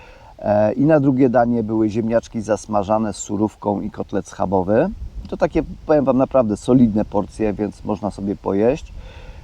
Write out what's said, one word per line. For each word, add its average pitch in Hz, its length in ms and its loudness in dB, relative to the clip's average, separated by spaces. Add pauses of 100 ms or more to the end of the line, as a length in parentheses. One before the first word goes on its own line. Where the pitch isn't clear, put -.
(380)
E, 104 340 2
i 139 120 0
na 156 160 6
drugie 135 280 4
danie 120 340 2
były 110 260 0
ziemniaczki 113 520 -2
zasmażane 104 720 -2
z - 40 -10
surówką 104 640 -2
i 101 100 -6
kotlet 101 380 -6
schabowy. 98 600 0 (380)
To 190 80 -8
takie, 165 260 0 (240)
powiem 151 180 4
wam, 127 120 2
naprawdę 127 400 2
solidne 117 480 4
porcje, 104 480 -2
więc 98 320 -6
można 107 260 -4
sobie 98 260 -6
pojeść. 104 560 0 (520)